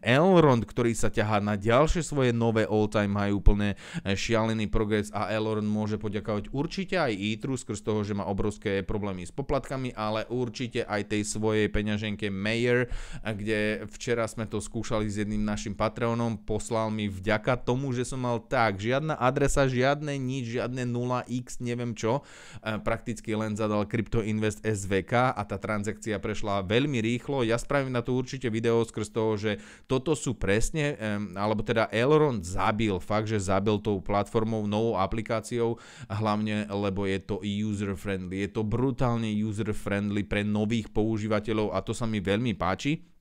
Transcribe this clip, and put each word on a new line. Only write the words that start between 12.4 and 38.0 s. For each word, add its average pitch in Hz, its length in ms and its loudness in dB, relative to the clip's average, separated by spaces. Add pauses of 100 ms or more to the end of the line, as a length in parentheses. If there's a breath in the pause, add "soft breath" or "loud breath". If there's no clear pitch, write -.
e, - 480 -6
kde 107 200 -2 (280)
včera 117 400 -2
sme 110 240 -6
to 110 80 -4
skúšali 110 480 -4
s 104 160 -2
jedným 107 240 -2
našim 104 320 -4
Patreonom, 117 640 -2
poslal 110 480 -2
mi 107 160 -2
vďaka 104 560 0
tomu, 131 320 0
že 123 80 0
som 131 160 -6
mal 120 240 -2
tak, 110 400 0
žiadna 143 320 0
adresa, 135 560 2
žiadne 139 480 0
nič, 127 400 -4
žiadne 123 320 -4
nula 123 400 -2
x, 127 320 -8
neviem 120 320 -4
čo, 117 320 0 (400 loud breath)
e, 107 160 -4
prakticky 113 560 -4
len 107 160 -2
zadal 104 320 0
Crypto 113 400 0
Invest 107 400 0
S 98 240 -2
V 95 160 2
K 123 240 4
a 104 160 -2
tá - 80 -6
transakcia 104 640 -2
prešla 101 480 -2
veľmi 127 320 2
rýchlo. 120 480 0
Ja 113 160 2
spravím 135 320 0
na 120 80 0
to 123 160 -4
určite 131 320 -4
video 117 320 4
skrz 110 320 -4
toho, 110 240 2
že 104 240 -2 (240 loud breath)
toto 151 320 0
sú 131 160 -2
presne, 139 640 2
em, 104 400 -4
alebo 107 240 2
teda 110 300 2
Elrond 131 480 4
zabil, 101 560 2
fakt, 107 320 -2
že 110 80 0
zabil 98 480 2
tou 104 160 0
platformou, 107 640 0
novou 107 320 0
aplikáciou, 117 800 0 (320 loud breath)
hlavne 107 640 0
lebo 101 320 0
je 95 160 0
to 101 240 -6
user-friendly. 101 1040 -2